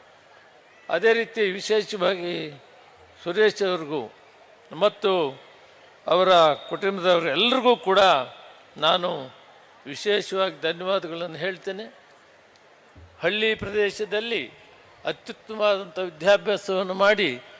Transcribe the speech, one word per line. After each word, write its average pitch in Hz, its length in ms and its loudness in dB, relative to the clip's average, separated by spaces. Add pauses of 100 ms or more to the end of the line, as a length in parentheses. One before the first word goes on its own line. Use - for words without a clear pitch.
(880)
ಅದೇ 185 240 2
ರೀತಿ 220 380 0
ವಿಶೇಷವಾಗಿ 180 1120 -4 (600)
ಸುರೇಶ್ 202 400 2
ಅವ್ರಿಗೂ 156 500 -4 (640)
ಮತ್ತು 180 640 0 (680)
ಅವರ 175 460 6
ಕುಟುಂಬದವ್ರು 170 760 0
ಎಲ್ರಿಗೂ 233 460 2
ಕೂಡ 190 240 2 (800)
ನಾನು 160 560 -2 (520)
ವಿಶೇಷವಾಗಿ 190 760 -4
ಧನ್ಯವಾದಗಳನ್ನು 170 760 -4
ಹೇಳ್ತೇನೆ. 190 600 -10 (1200)
ಹಳ್ಳಿ 214 360 0
ಪ್ರದೇಶದಲ್ಲಿ 208 1080 -4 (440)
ಅತ್ಯುತ್ತಮವಾದಂಥ 202 920 -4
ವಿದ್ಯಾಭ್ಯಾಸವನ್ನು 185 960 0
ಮಾಡಿ 190 480 2 (180)